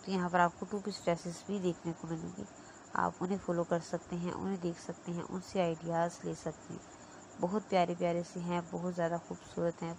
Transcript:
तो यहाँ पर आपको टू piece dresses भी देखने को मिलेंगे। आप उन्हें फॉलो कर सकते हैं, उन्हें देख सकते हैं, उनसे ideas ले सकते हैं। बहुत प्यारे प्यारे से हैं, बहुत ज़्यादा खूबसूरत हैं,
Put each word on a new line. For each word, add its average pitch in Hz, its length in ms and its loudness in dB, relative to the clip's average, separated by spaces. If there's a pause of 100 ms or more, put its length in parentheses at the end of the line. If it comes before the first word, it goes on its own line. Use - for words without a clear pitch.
तो 190 60 -2
यहाँ 180 180 2
पर 180 100 8
आपको 175 260 6
टू 202 140 -2
piece 196 240 -4
dresses 170 440 0
भी 202 140 -2
देखने 170 320 0
को 165 140 -8
मिलेंगे। 170 380 -4 (480)
आप - 280 2
उन्हें 190 180 0
फॉलो 170 240 2
कर 170 180 2
सकते - 340 -4
हैं, 175 160 -2
उन्हें 190 300 -2
देख 170 180 -2
सकते - 320 -8
हैं, 175 140 -2
उनसे 190 360 -2
ideas 165 520 2 (120)
ले 165 100 -2
सकते - 380 -8
हैं। 170 60 -8 (600)
बहुत 196 280 2
प्यारे 175 260 6
प्यारे 175 280 2
से - 160 -6
हैं, 175 220 2 (100)
बहुत 180 240 0
ज़्यादा 170 220 4 (100)
खूबसूरत 170 540 -2
हैं, 170 180 -4